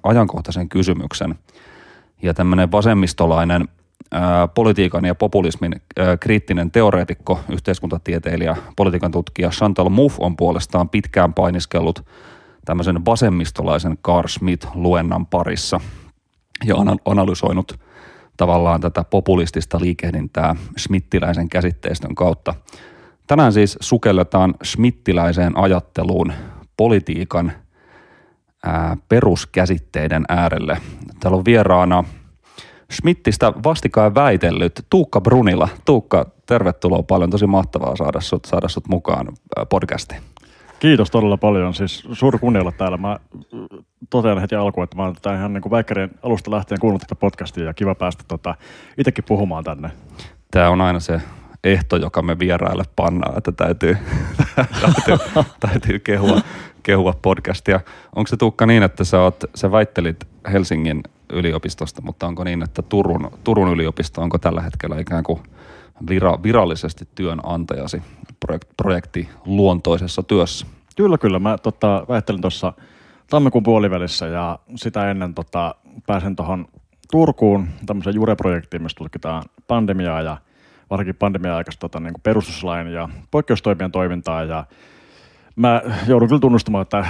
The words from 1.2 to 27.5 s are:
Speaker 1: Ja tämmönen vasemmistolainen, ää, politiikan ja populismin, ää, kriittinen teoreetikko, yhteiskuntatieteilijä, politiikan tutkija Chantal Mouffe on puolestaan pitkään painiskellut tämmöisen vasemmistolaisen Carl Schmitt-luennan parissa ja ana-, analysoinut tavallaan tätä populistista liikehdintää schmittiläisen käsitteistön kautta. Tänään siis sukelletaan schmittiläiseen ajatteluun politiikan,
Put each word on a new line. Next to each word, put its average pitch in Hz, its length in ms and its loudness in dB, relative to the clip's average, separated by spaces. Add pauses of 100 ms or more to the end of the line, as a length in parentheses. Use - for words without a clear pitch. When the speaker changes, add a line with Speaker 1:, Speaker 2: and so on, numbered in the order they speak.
Speaker 1:
Ja 87 120 0
tämmönen 90 380 2
vasemmistolainen, 87 960 2 (460)
ää, 87 340 2
politiikan 92 580 2
ja 87 100 2
populismin, 90 680 0 (160)
ää, 90 200 2
kriittinen 90 540 0
teoreetikko, 104 680 2 (100)
yhteiskuntatieteilijä, 85 1040 -4 (200)
politiikan 90 360 0
tutkija 87 380 -2
Chantal 92 400 0
Mouffe 131 300 4
on 85 180 -2
puolestaan 85 520 0
pitkään 92 440 2
painiskellut 87 720 -2 (600)
tämmöisen 87 400 0
vasemmistolaisen 82 1000 0
Carl 87 240 2
Schmitt-luennan 87 960 -2
parissa 87 540 -4 (840)
ja 107 120 2
ana-, 101 280 2
analysoinut 95 760 0 (580)
tavallaan 87 440 2
tätä 87 220 -2
populistista 87 800 0
liikehdintää 82 720 -2 (240)
schmittiläisen 87 720 -2
käsitteistön - 640 -4
kautta. 85 400 0 (720)
Tänään 143 260 6
siis 104 280 4
sukelletaan 92 840 2
schmittiläiseen 87 920 0
ajatteluun 87 760 0 (440)
politiikan, 87 720 0 (1120)